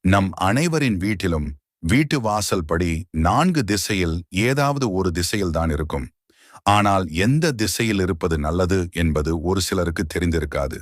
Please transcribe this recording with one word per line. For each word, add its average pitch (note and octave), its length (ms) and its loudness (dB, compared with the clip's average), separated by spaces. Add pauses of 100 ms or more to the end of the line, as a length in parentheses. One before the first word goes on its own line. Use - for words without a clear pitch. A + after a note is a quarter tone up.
நம் F#2+ 260 4 (160)
அனைவரின் C#3+ 500 2
வீட்டிலும் F2 520 -2 (420)
வீட்டு D3 300 2
வாசல் G#2 500 -2
படி E2+ 180 0 (380)
நான்கு D3+ 380 2
திசையில் F#2 520 0 (320)
ஏதாவது C#3 440 0
ஒரு F#2 260 0
திசையில் F2+ 380 -2
தான் E2 180 0
இருக்கும். D2+ 320 -4 (680)
ஆனால் G2+ 280 2 (200)
எந்த D3+ 280 2
திசையில் G#2+ 520 0
இருப்பது F2 340 -2
நல்லது F2 400 0 (240)
என்பது D#2 280 0 (180)
ஒரு F#2+ 200 2
சிலருக்கு F2 440 -2
தெரிந்திருக்காது. D2 680 -2